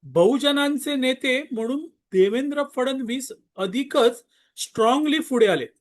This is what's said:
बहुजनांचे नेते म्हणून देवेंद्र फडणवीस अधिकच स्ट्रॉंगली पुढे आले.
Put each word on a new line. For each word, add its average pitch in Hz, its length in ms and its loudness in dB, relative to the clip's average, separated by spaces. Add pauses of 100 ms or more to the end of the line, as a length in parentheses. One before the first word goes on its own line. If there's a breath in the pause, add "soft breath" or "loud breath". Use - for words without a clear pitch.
बहुजनांचे 277 920 0
नेते 262 460 -2
म्हणून 269 440 -6
देवेंद्र 254 760 0 (120)
फडणवीस 254 580 -4 (240)
अधिकच 240 680 0 (320)
स्ट्रॉंगली 277 640 0
पुढे 247 280 2
आले. 151 200 0 (140)